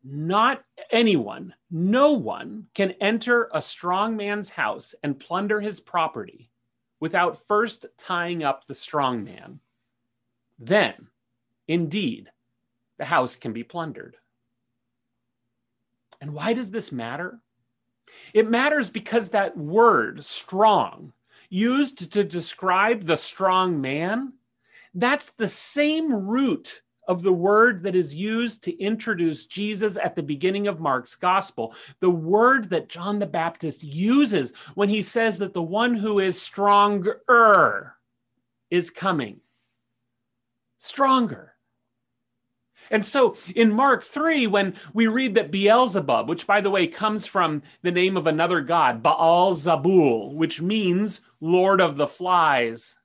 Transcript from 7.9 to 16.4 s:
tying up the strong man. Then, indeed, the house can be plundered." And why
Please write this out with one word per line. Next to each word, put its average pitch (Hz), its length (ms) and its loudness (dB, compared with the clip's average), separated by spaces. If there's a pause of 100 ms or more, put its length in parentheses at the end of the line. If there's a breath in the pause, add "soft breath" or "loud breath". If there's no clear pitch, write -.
tying 175 440 -6
up 139 240 -4
the 127 100 -14
strong 127 480 -4
man. - 360 -18 (1000)
Then, 143 520 -2 (580)
indeed, 165 640 -4 (680)
the - 80 -8
house 135 300 0
can - 160 -10
be 113 120 -10
plundered." - 540 -12 (2000)
And 147 120 -14
why 160 200 -4